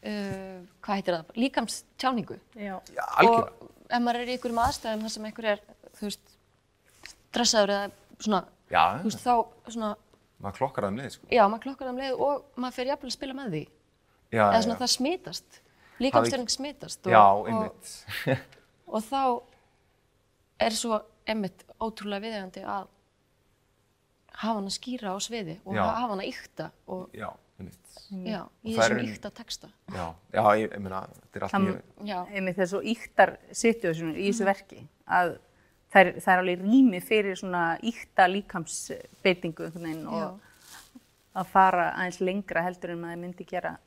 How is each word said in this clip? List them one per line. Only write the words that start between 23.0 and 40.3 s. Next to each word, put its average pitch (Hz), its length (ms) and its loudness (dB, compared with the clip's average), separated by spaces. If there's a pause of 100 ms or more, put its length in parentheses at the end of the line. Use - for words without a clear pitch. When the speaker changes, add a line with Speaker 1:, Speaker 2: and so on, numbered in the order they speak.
Speaker 1:
hafa 220 260 -2
hana 196 100 -8
skýra 226 440 -8
á 196 60 -6
sviði 202 460 -8
og 190 100 -6
Speaker 3:
Já. 208 80 2
Speaker 1:
ha-, 220 180 0
hafa 240 140 -4
hana 196 100 -6
ýkta - 440 -12 (180)
og 185 260 -10
Speaker 3:
Já, 101 160 -10 (300)
einmitt. 95 180 -16 (340)
Speaker 2:
Mm. 185 160 -10
Speaker 1:
Já, 208 140 -6
Speaker 3:
Og - 240 -18
Speaker 1:
í 220 100 -4
Speaker 3:
það 226 80 6
er - 60 6
Speaker 1:
þessum 240 100 2
Speaker 3:
ein- 226 120 -4
Speaker 1:
ýkta 202 220 -12
texta. - 360 -16 (220)
Speaker 3:
Já, 90 140 -6 (280)
já, 110 100 2 (140)
ég, 110 140 -2
ég - 100 -12
meina, 95 200 -8
þetta - 340 -18
er 101 80 -8
allt 98 80 -4
Speaker 2:
Það 196 160 2
Speaker 3:
mjög - 400 -8
Speaker 1:
Já. 190 120 -6 (120)
Speaker 2:
einmitt 190 260 -4
þessu 190 260 -2
ýktar - 540 2 (140)
situation 165 640 0
í 185 140 -2
þessu 226 160 0
Speaker 1:
Mhm. 190 80 2
Speaker 2:
verki, - 340 -12 (200)
að 175 300 0 (560)
það 196 140 12
er, 180 60 -2
það 190 200 2
er 180 60 6
alveg 180 220 -2
rými 214 420 6
fyrir 202 320 0
svona 175 460 -2
ýkta - 500 2
líkamsbeitingu 180 1300 -4
einhvern 165 180 -12
veginn 160 240 -8
og - 60 -6
Speaker 1:
Já. 165 260 -6 (960)